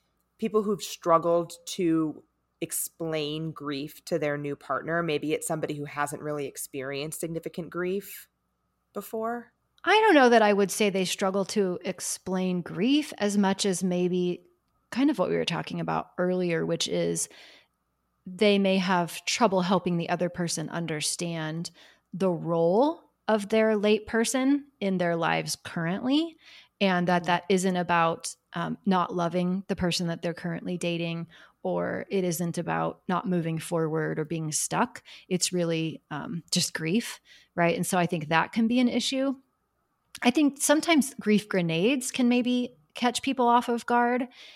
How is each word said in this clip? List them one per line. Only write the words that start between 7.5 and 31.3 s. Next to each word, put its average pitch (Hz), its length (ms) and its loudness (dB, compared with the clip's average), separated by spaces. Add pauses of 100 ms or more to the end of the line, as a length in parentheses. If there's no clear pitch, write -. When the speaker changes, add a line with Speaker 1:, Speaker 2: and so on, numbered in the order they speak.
Speaker 1:
grief 180 560 -6 (640)
before. 226 580 -8 (320)
Speaker 2:
I 403 180 6
don't 427 140 6
know 254 140 8
that 226 140 8
I 208 100 6
would 196 160 4
say 208 220 2
they 185 140 0
struggle 196 400 -2
to 185 380 0
explain 185 800 -2
grief 240 560 0
as 208 180 0
much 196 300 2
as 185 180 2
maybe 180 600 2 (460)
kind 269 200 2
of 233 100 0
what 175 100 2
we 170 60 2
were 165 100 0
talking 165 340 -4
about 160 380 -2
earlier, 180 480 0
which 165 220 -2
is 170 400 -2 (1000)
they 202 340 2
may 190 180 4
have 180 480 0
trouble 196 360 2
helping 175 360 0
the 170 120 -4
other 175 200 0
person 170 400 -4
understand 165 1000 -6 (420)
the 190 160 2
role 170 720 2 (260)
of 208 220 0
their 220 260 4
late 208 320 2
person 262 580 2 (140)
in 196 180 0
their 170 180 2
lives 160 420 0
currently, 254 800 -2 (420)
and 180 280 2
that 175 160 2
Speaker 1:
Mm. - 20 -8
Speaker 2:
that 175 240 2
isn't 185 260 2
about, 170 580 0 (200)
um, 170 320 -6
not 180 280 2
loving 180 540 0
the 196 80 -2
person 175 320 -2
that 165 140 -4
they're 170 120 -4
currently 175 440 -6
dating, 170 500 -4 (360)